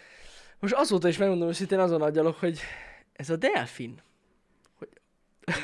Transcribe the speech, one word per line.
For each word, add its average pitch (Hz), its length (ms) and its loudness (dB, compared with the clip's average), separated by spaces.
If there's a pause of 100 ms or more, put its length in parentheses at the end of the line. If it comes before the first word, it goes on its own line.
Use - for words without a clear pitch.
(600)
Most 202 140 0
azóta 220 340 2
is 160 100 2
megmondom 185 300 2
őszintén, 185 320 0
azon 170 220 4
agyalok, 156 360 2
hogy 165 220 -2 (540)
ez 139 160 -10
a 165 60 -2
delfin, 165 680 -4 (760)
hogy, - 120 -16 (760)